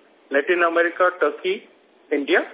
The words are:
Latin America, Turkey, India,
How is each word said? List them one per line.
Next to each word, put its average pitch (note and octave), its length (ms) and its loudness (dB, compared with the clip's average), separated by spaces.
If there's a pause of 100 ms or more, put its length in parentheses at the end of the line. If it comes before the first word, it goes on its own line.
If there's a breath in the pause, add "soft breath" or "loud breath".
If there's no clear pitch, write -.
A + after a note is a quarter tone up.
(300)
Latin F3 340 0
America, E3+ 460 2 (100)
Turkey, F#3 420 -2 (480)
India, D3+ 440 0